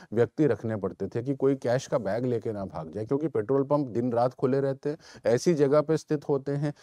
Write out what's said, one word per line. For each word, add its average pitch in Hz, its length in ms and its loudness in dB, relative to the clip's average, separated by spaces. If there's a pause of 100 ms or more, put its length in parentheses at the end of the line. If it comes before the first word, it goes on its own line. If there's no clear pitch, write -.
(120)
व्यक्ति 120 340 2
रखने 110 300 -2
पड़ते 95 300 -6
थे 117 160 -6
कि 139 120 -4
कोई 135 200 2
कैश 131 320 -2
का 147 120 -2
बैग 110 280 -2
लेके 117 260 -2
ना 101 120 -8
भाग 85 260 -10
जाए, 101 140 -8
क्योंकि 143 240 -2
पेट्रोल 135 340 0
पंप 147 240 0
दिन 120 260 -2
रात 120 220 2
खुले 135 260 0
रहते 135 300 -2
हैं, 151 60 -6 (300)
ऐसी 123 280 4
जगह 143 260 6
पे 156 160 2
स्थित 147 320 -4
होते 139 240 -2
हैं, 147 300 -2